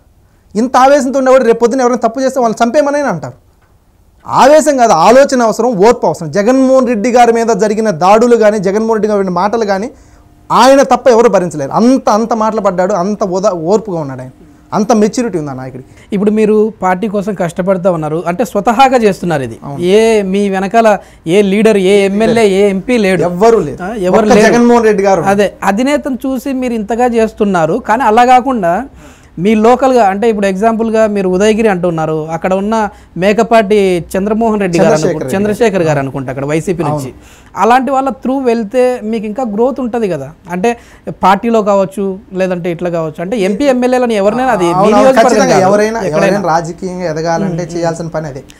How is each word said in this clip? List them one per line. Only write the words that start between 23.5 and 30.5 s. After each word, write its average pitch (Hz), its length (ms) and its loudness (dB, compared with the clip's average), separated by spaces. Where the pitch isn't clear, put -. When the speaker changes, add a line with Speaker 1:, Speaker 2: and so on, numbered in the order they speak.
Speaker 1:
లేరు. 143 240 -6
Speaker 2:
ఆ, 220 100 -8
ఎవరు 208 320 0
Speaker 1:
ఒక్క 214 120 4
Speaker 2:
లేరు. 220 100 4
Speaker 1:
జగన్మోహన్ 240 360 4
రెడ్డి 208 200 2
గారు. 190 180 2
Speaker 2:
అదే 196 320 0
అధినేతను 254 640 -2
చూసి 269 280 -6
మీరు 254 200 -4
ఇంతగా 226 320 -2
చేస్తున్నారు, 214 680 0
కానీ 226 160 0
అలా 233 220 2
కాకుండా 240 600 2
మీ 208 160 2
లోకల్గా 247 520 4
అంటే 202 220 0
ఇప్పుడు 208 180 -2
ఎగ్జాంపుల్గా 220 600 0